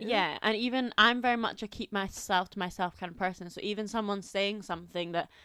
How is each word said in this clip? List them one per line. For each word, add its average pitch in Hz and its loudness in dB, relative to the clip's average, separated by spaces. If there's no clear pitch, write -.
Yeah, 202 2
and 220 2
even 247 0
I'm 233 6
very 240 4
much 226 -2
a 208 -8
keep - -8
myself 196 0
to - -10
myself 180 -2
kind 180 -6
of 165 -16
person, 185 -2
so - -12
even 208 -2
someone 202 -2
saying 202 -2
something 175 -6
that 170 0